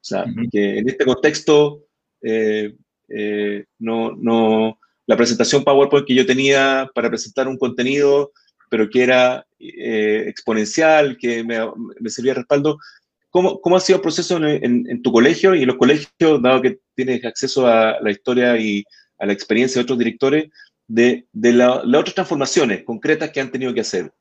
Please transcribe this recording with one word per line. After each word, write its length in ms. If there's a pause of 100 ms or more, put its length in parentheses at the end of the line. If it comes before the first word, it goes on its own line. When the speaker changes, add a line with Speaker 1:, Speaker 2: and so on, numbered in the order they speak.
Speaker 1:
O 40
sea, 180
Speaker 2:
Ujú. 280
Speaker 1:
que 280
en 100
este 160
contexto, 800 (360)
eh, 520 (360)
eh, 560 (140)
no, 380
no, 640 (280)
la 100
presentación 460
PowerPoint 420
que 100
yo 100
tenía 680
para 160
presentar 380
un 100
contenido, 760 (380)
pero 200
que 140
era, 420 (140)
eh, 680
exponencial, 880
que 260
me, 140 (420)
me 100
servía 240
de 60
respaldo. 380 (520)
¿Cómo, 320
cómo 160
ha 20
sido 180
el 40
proceso 360
en, 60
en, 460
en 120
tu 100
colegio 440
y 60
en 60
los 100
colegios, 640
dado 200
que 180 (160)
tienes 300
acceso 400
a 360
la 100
historia 460
y 260 (360)
a 60
la 80
experiencia 460
de 40
otros 140
directores, 520 (360)
de, 460
de 220
la, 320
las 160
otras 140
transformaciones 680
concretas 480
que 80
han 120
tenido 220
que 80
hacer? 400